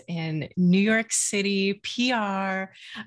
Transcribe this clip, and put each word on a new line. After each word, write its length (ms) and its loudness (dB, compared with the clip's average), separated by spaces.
in 480 -4
New 240 6
York 320 2
City, 720 0
P 300 -2
R. 580 -2